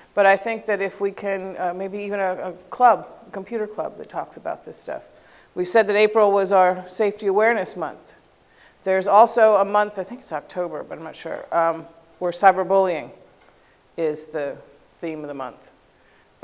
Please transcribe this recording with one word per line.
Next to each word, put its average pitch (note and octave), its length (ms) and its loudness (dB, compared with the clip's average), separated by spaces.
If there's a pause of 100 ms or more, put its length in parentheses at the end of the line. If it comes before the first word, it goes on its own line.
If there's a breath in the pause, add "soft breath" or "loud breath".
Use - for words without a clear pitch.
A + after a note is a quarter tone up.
(120 soft breath)
But G3+ 120 4
I G3 120 6
think A3+ 300 -6
that G3 140 0
if F#3+ 200 -6
we G3 100 -2
can, G3 460 -8
uh, F3+ 160 -4
maybe F#3+ 260 -8
even G3+ 200 -6
a, F#3 300 -4
a - 20 -10 (180)
club, A3+ 400 2 (180)
a - 40 -20
computer G#3+ 360 -8
club - 300 -8
that - 120 -16
talks - 280 -10
about - 280 -10
this F3 120 -16
stuff. - 260 -12 (520 soft breath)
We F3+ 100 -2
said G#3 220 4
that G3+ 80 0
April G#3+ 360 4
was G3 200 2
our F#3 360 4
Safety G#3 400 -4
Awareness G#3 480 0
Month. D#3 400 -10 (680 soft breath)
There's F#3+ 220 0
also A3 480 6
a G3 100 4
month, G#3 320 -2
I F#3 60 -8
think B3 180 -14
it's - 100 -16
October, D#3 520 -8
but D3 160 -14
I'm D#3+ 40 -14
not D#3+ 120 -14
sure, - 360 -10
um, E3 360 0 (320)
where F3 120 -2
cyberbullying F3+ 800 2 (880 soft breath)
is D#3 300 -4
the C#3+ 300 -8 (440)
theme D#3 220 -10
of C#3+ 40 -12
the C#3+ 60 -12
month. B2+ 380 -12 (720 soft breath)